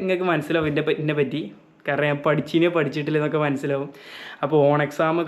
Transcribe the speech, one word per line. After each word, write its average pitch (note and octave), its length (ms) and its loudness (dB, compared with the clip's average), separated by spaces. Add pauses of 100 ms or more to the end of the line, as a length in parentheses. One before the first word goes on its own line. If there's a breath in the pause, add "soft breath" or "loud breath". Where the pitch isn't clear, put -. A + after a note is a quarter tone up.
നിങ്ങൾക്ക് F#3 300 0
മനസ്സിലാവും D#3 380 0
ഇതിൻ്റെ D3 180 0
പ-, D#3 140 0
ഇതിനെ D3+ 180 -2
പറ്റി. C#3 220 -2 (460)
കാരണം C#3+ 220 0
ഞാൻ C#3+ 160 -2
പഠിച്ചിനെ D#3+ 500 2
പഠിച്ചിട്ടില്ല D3+ 440 0
എന്നൊക്കെ D3+ 260 0
മനസ്സിലാവും. C#3 420 -2 (560 loud breath)
അപ്പോൾ D3 140 2 (140)
ഓൺ D3 160 4
എക്സാം, D#3+ 280 0 (120)